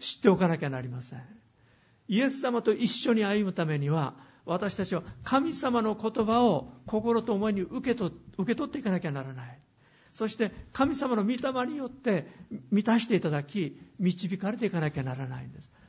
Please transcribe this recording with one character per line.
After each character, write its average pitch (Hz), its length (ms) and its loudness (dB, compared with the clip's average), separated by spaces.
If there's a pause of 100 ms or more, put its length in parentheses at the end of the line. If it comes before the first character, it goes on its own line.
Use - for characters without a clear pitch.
知 - 200 -4
っ - 20 -20
て 240 60 6
お 185 80 10
か 180 120 4
な 165 80 2
き 156 100 -2
ゃ 139 40 -2
な 131 100 -4
り 127 80 -6
ま 127 140 -8
せ - 140 -14
ん。 127 60 -14 (840)
イ 214 120 2
エ 269 100 4
ス 269 100 -4
様 240 220 0
と 220 100 4
一 233 160 2
緒 - 260 2
に 220 120 2
歩 208 200 2
む 185 60 -2
た 175 120 -2
め 156 140 0
に 143 120 0
は、 151 240 0 (320)
私 180 280 -2
た 190 120 -4
ち - 80 -4
は 170 80 0 (220)
神 285 300 2
様 240 280 0
の 214 120 0
言 220 300 -2
葉 233 180 4
を 170 300 4 (140)
心 226 340 2
と 226 140 0
思 208 160 2
い 208 40 2
に 190 80 0
受 254 280 -4
け 233 40 2
と-、 208 180 -2 (260)
受 185 80 0
け 233 80 2
取 285 160 -4
っ - 20 -16
て 320 60 -2
い - 40 -6
か 214 80 0
な 180 100 2
き 170 80 -4
ゃ - 20 -2
な 139 120 -4
ら 131 120 -10
な 127 100 -12
い。 123 140 -16 (560)
そ 220 140 -2
し 214 80 -8
て、 214 160 0 (200)
神 277 220 2
様 262 220 0
の 208 80 2
御 214 60 2
霊 254 360 0
に 302 100 -6
よ 277 100 -6
っ 247 40 -10
て 185 380 -2 (420)
満 208 160 2
た 226 140 4
し 226 80 -2
て - 80 4
い 254 40 2
た 165 100 0
だ 147 120 0
き、 156 340 -4 (220)
導 185 400 0
か 202 140 -2
れ 240 40 -6
て 240 100 -2
い - 40 -2
か 175 100 -2
な 151 120 0
き - 80 -4
ゃ - 20 -2
な 127 140 -4
ら 135 100 -6
な 127 160 -10
い 127 40 -14
ん 127 60 -16
で - 80 -18
す。 - 120 -20 (160)